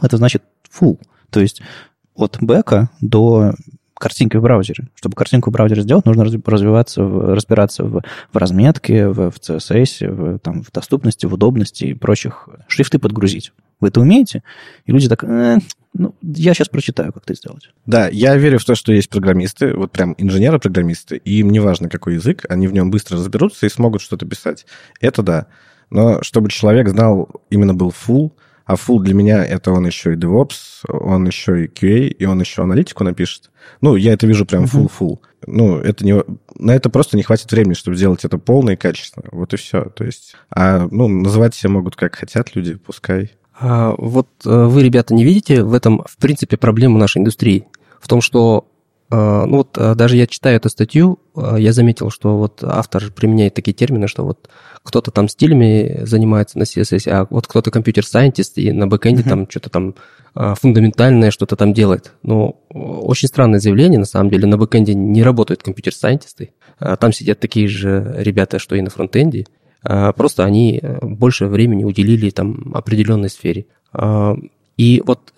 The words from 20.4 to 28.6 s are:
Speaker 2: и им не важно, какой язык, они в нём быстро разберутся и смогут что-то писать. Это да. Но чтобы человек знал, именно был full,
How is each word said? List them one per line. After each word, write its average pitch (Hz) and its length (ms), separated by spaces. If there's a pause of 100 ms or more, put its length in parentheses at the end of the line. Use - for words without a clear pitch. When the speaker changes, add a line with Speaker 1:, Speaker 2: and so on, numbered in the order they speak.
Speaker 2:
и 104 240
им 104 100
не 107 100
важно, 90 280
какой - 260
язык, 85 340
они 92 200
в 95 40
нём 92 180
быстро 98 260
разберутся 107 500
и - 20
смогут 110 340
что-то - 240
писать. - 400 (340)
Это 123 220
да. 85 240 (440)
Но 110 320
чтобы 107 280
человек 107 380
знал, 101 400 (220)
именно 101 240
был 90 160 (180)
full, 143 240 (340)